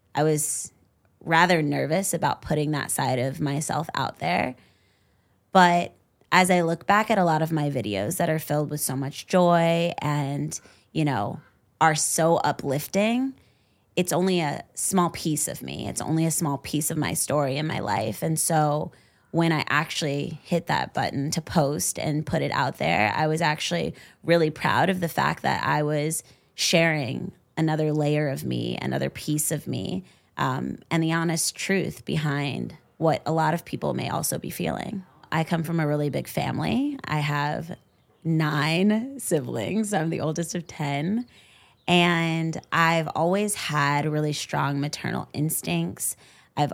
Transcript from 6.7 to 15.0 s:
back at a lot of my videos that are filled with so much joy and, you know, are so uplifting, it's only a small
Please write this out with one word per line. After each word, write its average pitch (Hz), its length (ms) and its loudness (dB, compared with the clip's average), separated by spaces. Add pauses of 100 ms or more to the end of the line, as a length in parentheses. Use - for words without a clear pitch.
back 214 240 4
at 220 80 4
a 180 80 4
lot 156 160 4
of 160 100 0
my 147 200 0
videos 107 460 -2
that 170 120 0
are 156 80 0
filled 151 320 -2
with 151 120 -6
so 135 140 -4
much 139 300 -6
joy 170 720 4
and, 147 640 -2 (320)
you 156 140 0
know, 127 340 -2 (400)
are 156 160 6
so 165 400 2
uplifting, 208 1000 -2 (640)
it's 185 160 0
only 180 260 2
a 147 240 -2 (100)
small 180 360 0